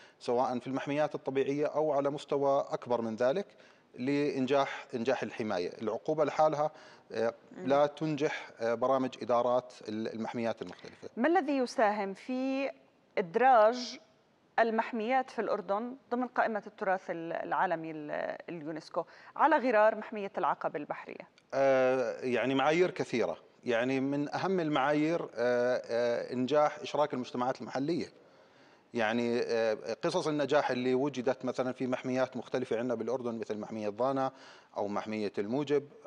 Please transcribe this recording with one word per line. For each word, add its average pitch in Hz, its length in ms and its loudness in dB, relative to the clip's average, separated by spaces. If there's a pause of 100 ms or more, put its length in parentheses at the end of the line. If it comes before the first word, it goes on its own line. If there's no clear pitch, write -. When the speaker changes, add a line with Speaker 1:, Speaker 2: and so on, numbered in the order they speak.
(200)
Speaker 1:
سواء 123 400 0
في - 80 -10
المحميات 143 480 -2
الطبيعية 139 500 0
أو 151 260 0
على 139 180 2
مستوى 143 600 0
أكبر 120 320 -2
من 113 140 -2
ذلك 139 300 0 (520)
لإنجاح، 139 880 0 (100)
إنجاح 123 280 0
الحماية. 104 480 -4 (100)
العقوبة 143 440 0
لحالها، 151 460 2 (400)
آه، 113 220 0 (240)
Speaker 2:
مم. - 100 -8
Speaker 1:
لا 139 180 6
تنجح، 147 640 -2 (100)
آه، 117 140 0
برامج 127 360 2 (120)
إدارات 123 520 2 (140)
ال-، 110 260 -4
المحميات 113 480 -4
المختلفة. - 560 -14
Speaker 2:
ما 247 100 0
الذي 311 300 2
يساهم 214 560 0
في 262 580 -4 (460)
إدراج 233 840 4 (600)
المحميات 233 720 0
في - 100 -8
الأردن 208 560 -2 (160)
ضمن 247 160 0
قائمة 220 400 0
التراث 190 420 -2
ال-، 165 240 -6
العالمي 160 580 -2
ال-، 151 440 -6 (140)
اليونسكو 160 540 -6 (320)
على 294 220 4
غرار 220 380 4
محمية 208 420 -8
العقبة 160 420 -2
البحرية؟ - 480 -10 (260)
Speaker 1:
آه، 131 680 2
يعني 123 340 2
معايير 156 360 4
كثيرة، 104 460 0 (260)
يعني 123 360 2
من 143 360 -2
أهم 180 240 0
المعايير، 151 600 2
آه، 156 140 -8
آه، 120 1000 0
إنجاح 143 460 2
إشراك 143 340 0
المجتمعات 123 480 -4
المحلية. 135 460 -4 (840)
يعني، 117 480 2
آه، 113 360 0 (260)
قصص 165 240 0
النجاح 147 440 2
اللي 127 240 0
وجدت 127 500 0
مثلا 123 260 -2
في 127 160 -4
محميات 127 500 -2
مختلفة 127 400 -2
عندنا 123 180 -2
بالأردن 113 440 -4
مثل 107 180 -6
محمية 107 320 -6
ضانا 131 420 0 (460)
أو 104 100 -2
محمية 104 500 -4
الموجب، 139 460 0 (240)